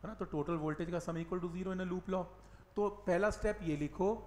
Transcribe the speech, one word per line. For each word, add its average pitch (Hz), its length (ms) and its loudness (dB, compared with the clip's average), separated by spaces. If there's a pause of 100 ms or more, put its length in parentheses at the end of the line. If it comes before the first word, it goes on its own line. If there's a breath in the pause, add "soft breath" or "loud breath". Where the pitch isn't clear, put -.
है 214 60 -8
ना। 214 60 -8
तो 196 120 -4
total 165 320 0
voltage 156 320 -2
का 175 100 0
sum 170 180 -4
equal 170 260 -2
to 180 80 -2
zero 185 240 -2
in 185 40 -2
a 180 100 -2
loop 185 240 -2
law। 180 100 2 (520 loud breath)
तो 208 120 4 (180)
पहला 185 240 6
step 208 320 0
ये 156 140 2
लिखो 185 380 2 (120)